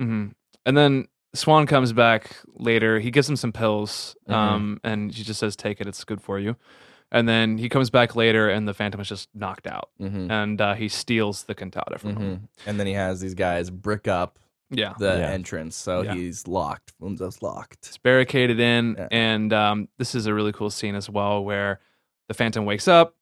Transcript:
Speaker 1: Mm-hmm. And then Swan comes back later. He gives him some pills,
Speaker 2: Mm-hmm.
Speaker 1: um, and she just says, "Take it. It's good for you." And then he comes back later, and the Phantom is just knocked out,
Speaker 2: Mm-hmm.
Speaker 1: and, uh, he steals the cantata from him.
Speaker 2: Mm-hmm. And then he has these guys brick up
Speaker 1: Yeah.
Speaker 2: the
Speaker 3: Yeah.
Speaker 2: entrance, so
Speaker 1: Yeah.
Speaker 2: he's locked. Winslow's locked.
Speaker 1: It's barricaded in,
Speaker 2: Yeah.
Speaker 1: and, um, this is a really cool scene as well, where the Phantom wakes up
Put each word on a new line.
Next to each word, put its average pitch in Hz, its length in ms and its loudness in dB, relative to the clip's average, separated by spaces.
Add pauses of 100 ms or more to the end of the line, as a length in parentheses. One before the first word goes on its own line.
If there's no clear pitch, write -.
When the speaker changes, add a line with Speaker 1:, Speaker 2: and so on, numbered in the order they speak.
Speaker 1:
Mm-hmm. 110 280 -2 (360)
And 135 120 4
then 139 300 4 (280)
Swan 156 320 4
comes 127 260 4
back 113 420 4 (200)
later. 110 440 2
He 117 120 -4
gives 135 180 4
him 147 80 0
some 117 160 -4
pills, 107 640 -4 (120)
Speaker 2:
Mm-hmm. 104 60 -2
Speaker 1:
um, 107 500 0
and 104 300 -4
she 117 100 -12
just 107 160 -8
says, 104 160 -2
"Take 107 240 -8
it. 101 80 -8
It's - 160 -14
good 107 180 -8
for 98 180 -6
you." 107 180 -4 (520)
And 117 200 2
then 113 280 2
he 120 120 -4
comes 131 200 2
back 120 280 4
later, 110 320 4
and 104 180 0
the 101 60 -6
Phantom 104 260 -6
is 101 80 -8
just - 260 -10
knocked 95 340 -10
out, - 240 -12 (100)
Speaker 2:
Mm-hmm. 98 280 -6
Speaker 1:
and, 104 300 -2
uh, 101 140 2
he 104 160 -4
steals 107 540 -2
the 104 120 -10
cantata - 440 -8
from 104 180 -8
him. - 0 -
Speaker 2:
Mm-hmm. 98 520 -8
And 104 100 -4
then 101 80 0
he 95 60 -4
has 95 280 -2
these 95 140 -8
guys 90 340 -2
brick 101 400 -6
up 90 300 -2 (300)
Speaker 1:
Yeah. 107 300 -4
Speaker 2:
the 104 60 -2 (140)
Speaker 3:
Yeah. 80 100 -2
Speaker 2:
entrance, 87 480 -8
so 92 240 -4
Speaker 1:
Yeah. 104 140 -4
Speaker 2:
he's 90 340 -8
locked. 87 500 -4
Winslow's 92 420 -10
locked. - 360 -10 (100)
Speaker 1:
It's - 100 -20
barricaded 127 600 4
in, 117 380 4
Speaker 2:
Yeah. 95 120 -8
Speaker 1:
and, 110 440 2
um, 104 340 2 (100)
this 123 180 -6
is 113 100 -2
a 107 80 0
really 104 180 0
cool 104 180 -4
scene 101 260 -6
as 101 140 -8
well, 101 360 0
where 101 340 -2 (480)
the 110 60 -8
Phantom 110 320 0
wakes 104 240 -2
up 170 320 8